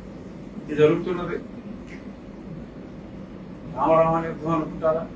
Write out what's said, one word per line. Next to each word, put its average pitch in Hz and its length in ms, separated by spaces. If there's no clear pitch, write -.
ఇది 151 100
జరుగుతున్నది. 170 600
రామరామ 160 480
యుద్ధం 156 280
అనుకుంటారా? 160 640